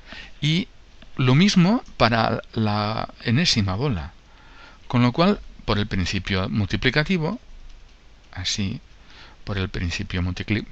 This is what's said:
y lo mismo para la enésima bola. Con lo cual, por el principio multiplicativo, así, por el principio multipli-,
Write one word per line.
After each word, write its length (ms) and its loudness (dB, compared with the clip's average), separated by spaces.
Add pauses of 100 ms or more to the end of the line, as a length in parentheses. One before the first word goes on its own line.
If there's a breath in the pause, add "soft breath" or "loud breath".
(400 loud breath)
y 260 0 (500)
lo 200 4
mismo 480 6 (120)
para 460 2 (100)
la 680 -2
enésima 540 0
bola. 360 -4 (760 loud breath)
Con 140 2
lo 100 4
cual, 280 2 (240)
por 140 0
el 80 0
principio 640 -2
multiplicativo, 920 0 (920)
así, 480 -6 (640 loud breath)
por 140 -6
el 100 -2
principio 540 -4
multipli-, 500 -2